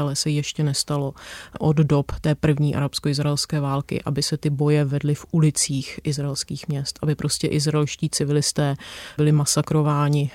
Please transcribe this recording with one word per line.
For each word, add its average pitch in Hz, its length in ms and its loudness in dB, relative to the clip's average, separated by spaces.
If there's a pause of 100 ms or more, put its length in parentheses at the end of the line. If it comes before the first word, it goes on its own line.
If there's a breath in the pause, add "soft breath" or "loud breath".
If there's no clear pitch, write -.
(160)
se - 140 -2
ještě 147 340 -2
nestalo 139 500 -2 (460 loud breath)
od 156 180 4
dob 143 340 2 (100)
té 151 140 2
první 147 400 2
arabsko-izraelské 143 840 -2
války, 139 460 -2
aby 147 180 -2
se - 140 -2
ty 151 120 -2
boje 147 360 4
vedly 143 300 0
v - 160 -18
ulicích 147 720 0
izraelských 143 640 -6
měst, 143 340 -4
aby 147 140 0
prostě - 320 -2
izraelští 151 640 0
civilisté 147 680 0 (420 loud breath)
byli 151 140 4
masakrováni 147 1040 2